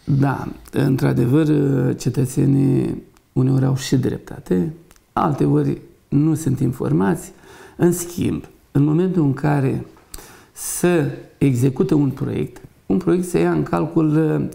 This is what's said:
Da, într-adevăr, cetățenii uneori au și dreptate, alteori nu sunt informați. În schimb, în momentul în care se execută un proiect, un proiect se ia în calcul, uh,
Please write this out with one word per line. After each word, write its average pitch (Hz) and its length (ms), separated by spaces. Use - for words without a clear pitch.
Da, 139 440
într-adevăr, 135 760
cetățenii 139 1080
uneori 131 320
au 135 120
și - 200
dreptate, 156 800
alteori 143 640
nu 151 260
sunt 143 260
informați. 156 720
În 170 160
schimb, - 520
în 143 120
momentul 175 380
în 139 120
care 139 520
se 160 640
execută 139 560
un 143 160
proiect, - 500
un 196 100
proiect 180 320
se 175 100
ia 170 140
în 156 100
calcul, 156 540
uh, 151 280